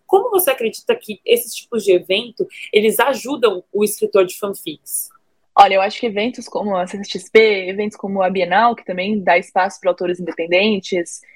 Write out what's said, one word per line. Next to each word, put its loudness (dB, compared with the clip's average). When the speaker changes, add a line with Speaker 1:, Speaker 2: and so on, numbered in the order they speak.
Speaker 1:
Como 2
você 0
acredita -4
que -12
esses 0
tipos -6
de 2
evento, 0
eles 2
ajudam 0
o 2
escritor 2
de -10
fanfics? -10
Speaker 2:
Olha, 6
eu 4
acho -2
que -4
eventos -4
como -4
a -2
C -10
C -8
X -18
P, 4
eventos -4
como -4
a 2
Bienal, 2
que -12
também -4
dá 4
espaço -2
pra 0
autores -2
independentes, -2